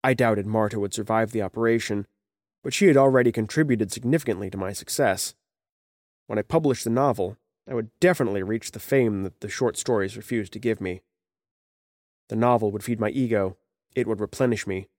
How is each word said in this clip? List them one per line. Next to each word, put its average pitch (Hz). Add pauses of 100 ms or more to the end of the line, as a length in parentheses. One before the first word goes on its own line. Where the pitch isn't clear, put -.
I 131
doubted 110
Marta 107
would 101
survive 110
the 110
operation, 110 (560)
but -
she 202
had 151
already 131
contributed 113
significantly 120
to 98
my 95
success. - (920)
When 110
I 107
published 151
the 117
novel, 117 (320)
I 131
would 110 (100)
definitely 117
reach 110
the -
fame 110
that -
the 101
short 117
stories 104
refused 107
to 104
give 110
me. 92 (1300)
The 113
novel 113
would 101
feed 113
my 107
ego. 110 (380)
It 127
would 107
replenish 117
me. 95 (100)